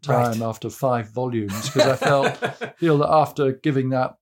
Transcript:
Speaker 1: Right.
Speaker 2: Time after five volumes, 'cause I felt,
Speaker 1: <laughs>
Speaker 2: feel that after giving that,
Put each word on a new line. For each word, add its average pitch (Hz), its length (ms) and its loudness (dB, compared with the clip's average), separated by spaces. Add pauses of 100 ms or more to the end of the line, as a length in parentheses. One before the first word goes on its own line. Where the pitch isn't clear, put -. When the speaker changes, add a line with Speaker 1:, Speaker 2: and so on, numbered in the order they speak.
Speaker 1:
Right. 120 240 2
Speaker 2:
Time 113 100 -4
after 113 280 -6
five 117 400 -2
volumes, 113 600 -4
'cause 135 160 4
I 135 100 2
felt, 143 400 2
Speaker 1:
<laughs> - 420 -8
Speaker 2:
feel 160 200 2
that 147 120 2
after 139 420 2
giving 131 380 -2
that, 127 320 -2